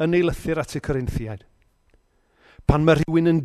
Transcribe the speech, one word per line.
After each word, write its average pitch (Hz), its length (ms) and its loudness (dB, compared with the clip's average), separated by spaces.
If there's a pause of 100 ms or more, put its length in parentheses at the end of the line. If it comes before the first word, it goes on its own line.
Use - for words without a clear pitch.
yn 170 160 0
ei 180 100 4
lythyr 160 360 -4
at - 160 -10
y - 60 -6
Corinthiaid, 120 580 -6 (1200)
"Pan 151 200 2
ma' 160 120 6
rhywun 165 320 2
yn 165 140 2